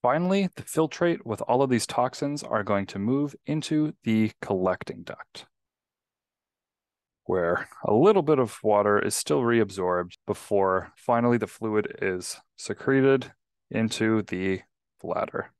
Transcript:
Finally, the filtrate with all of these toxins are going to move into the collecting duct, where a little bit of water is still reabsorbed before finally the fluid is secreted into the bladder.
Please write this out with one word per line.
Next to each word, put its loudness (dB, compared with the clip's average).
Finally, 2
the -12
filtrate 0
with -6
all 2
of 4
these 2
toxins -2
are -2
going 0
to -10
move 0
into -2
the 2
collecting -2
duct, -16
where 0
a 0
little 4
bit 2
of -2
water 4
is -2
still -2
reabsorbed 0
before 0
finally 0
the -2
fluid -4
is -4
secreted 0
into 0
the -4
bladder. -6